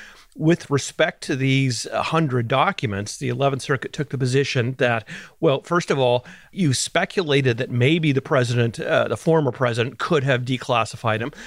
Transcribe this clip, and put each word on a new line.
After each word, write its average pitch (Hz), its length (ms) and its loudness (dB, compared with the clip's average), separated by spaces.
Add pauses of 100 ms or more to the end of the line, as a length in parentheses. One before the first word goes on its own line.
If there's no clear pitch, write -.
(360)
with 160 360 2
respect - 540 -2
to 160 100 -2
these 135 580 0
hundred 127 540 0
documents, 131 720 -2
the 135 120 -6
Eleventh 131 320 0
Circuit - 320 -4
took 147 160 -6
the 143 80 -6
position 131 600 0
that, 120 280 0 (320)
well, 139 220 2
first 170 300 0
of 143 80 0
all, 123 260 2 (260)
you 156 220 2
speculated 143 840 0
that 123 100 -4
maybe 147 420 2
the 131 120 0
president, 120 560 0
uh, 120 280 0
the 117 80 -2
former 156 360 2
president, 120 480 -2
could 147 240 0
have 127 220 0
declassified 117 760 -2
them, 123 120 -6 (160)